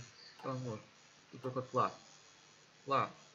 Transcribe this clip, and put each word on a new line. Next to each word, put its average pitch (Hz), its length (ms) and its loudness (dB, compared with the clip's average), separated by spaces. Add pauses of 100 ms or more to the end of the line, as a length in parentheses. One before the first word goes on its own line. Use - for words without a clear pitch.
(440)
Та, 135 100 -4 (120)
ну, 110 140 -4 (520)
тут 127 100 -14
приклад 127 280 -4
пла. 113 220 4 (920)
Пла, 127 240 4 (260)